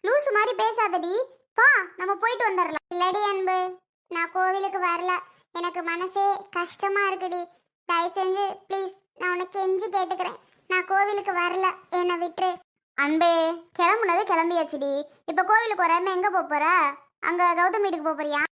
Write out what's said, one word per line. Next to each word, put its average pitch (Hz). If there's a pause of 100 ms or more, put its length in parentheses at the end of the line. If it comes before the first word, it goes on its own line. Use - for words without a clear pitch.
லூசு 571
மாதிரி 427 (100)
பேசாதடி. 370 (420)
வா, 480 (300)
நம்ம 381
போயிட்டு 466
வந்துடலாம். 330
இல்லடி 370 (100)
அன்பு, 370 (540)
நான் 339
கோவிலுக்கு 381
வரல. 359 (480)
எனக்கு 349
மனசே 370 (260)
கஷ்டமா 392
இருக்குடி. 370 (480)
தயவு 339
செஞ்சு 381 (220)
ப்ளீஸ், 381 (260)
நான் 359
உனக்கு 359
கெஞ்சி 381
கேட்டுக்கிறேன், 370 (300)
நான் 370
கோவிலுக்கு 403
வரல, 359 (220)
என்னை 359
விட்டுரு. 359 (460)
அன்பே, 320 (460)
கிளம்புனது 381
கிளம்பியாச்சுடி. 320 (340)
இப்ப 349
கோவிலுக்கு 427
வராம 349
எங்க 381
போப் 359
போற? 294 (540)
அங்க 349 (160)
கௌதம் 381
வீட்டுக்கு 330
போப் 302
போறியா? 294 (100)